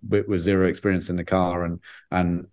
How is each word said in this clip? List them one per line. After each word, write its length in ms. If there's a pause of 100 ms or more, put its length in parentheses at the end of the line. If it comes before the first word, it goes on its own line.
with, 200
with 140
zero 260
experience 420
in 60
the 80
car 420
and, 140 (320)
and, 420